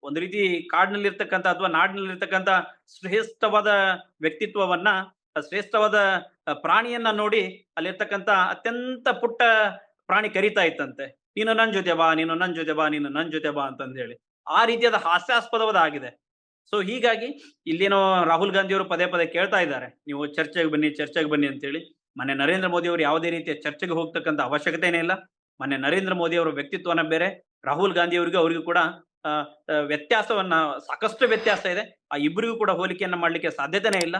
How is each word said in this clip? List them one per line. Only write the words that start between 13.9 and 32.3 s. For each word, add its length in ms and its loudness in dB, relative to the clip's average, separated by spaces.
ಹೇಳಿ. 200 -10
ಆ 160 4
ರೀತಿಯಾದ 300 2
ಹಾಸ್ಯಾಸ್ಪದವಾದ 840 0
ಆಗಿದೆ. 420 0
So 180 -2
ಹೀಗಾಗಿ 760 -2
ಇಲ್ಲೇನೋ 580 2
ರಾಹುಲ್ 280 2
ಗಾಂಧಿ 220 2
ಅವರು 100 2
ಪದೇ 220 0
ಪದೇ 200 0
ಕೇಳ್ತಾ 340 0
ಇದ್ದಾರೆ, 260 -2
"ನೀವು 400 -8
ಚರ್ಚೆಗೆ 440 -2
ಬನ್ನಿ, 200 2
ಚರ್ಚೆಗೆ 400 -4
ಬನ್ನಿ" 160 2
ಅಂತೇಳಿ. 520 -10
ಮೊನ್ನೆ 180 -4
ನರೇಂದ್ರ 340 0
ಮೋದಿ 200 0
ಅವರು 140 0
ಯಾವುದೇ 280 0
ರೀತಿಯ 240 -6
ಚರ್ಚೆಗೆ 380 -6
ಹೋಗ್ತಕ್ಕಂಥ 480 -2
ಅವಶ್ಯಕತೆನೇ 580 0
ಇಲ್ಲ. 140 0
ಮೊನ್ನೆ 160 -4
ನರೇಂದ್ರ 380 0
ಮೋದಿ 220 0
ಅವರ 120 2
ವ್ಯಕ್ತಿತ್ವನ 540 -4
ಬೇರೆ, 460 -2
ರಾಹುಲ್ 300 0
ಗಾಂಧಿ 220 2
ಅವರಿಗೂ, 220 0
ಅವರಿಗೂ 240 2
ಕೂಡ, 160 2
ಆ, 40 -4
ಆ, 580 -4
ವ್ಯತ್ಯಾಸವನ್ನ, 680 0
ಸಾಕಷ್ಟು 480 -2
ವ್ಯತ್ಯಾಸ 400 2
ಇದೆ. 340 -6
ಆ 40 -4
ಇಬ್ಬರಿಗೂ 400 -2